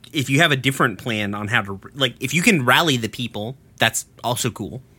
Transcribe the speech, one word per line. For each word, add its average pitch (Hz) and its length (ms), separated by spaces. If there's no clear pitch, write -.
if 147 160
you 139 120
have 165 120
a 135 40
different 127 420
plan 107 360
on 104 140
how 113 140
to, 98 180
like, 131 260
if 175 140
you 170 80
can 170 240
rally 143 320
the 113 100
people, 113 480
that's - 260
also 120 280
cool. 113 320